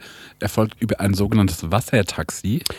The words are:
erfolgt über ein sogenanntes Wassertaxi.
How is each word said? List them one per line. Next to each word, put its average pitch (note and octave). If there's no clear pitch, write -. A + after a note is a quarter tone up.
erfolgt A2
über G#2+
ein G2+
sogenanntes G2
Wassertaxi. G#2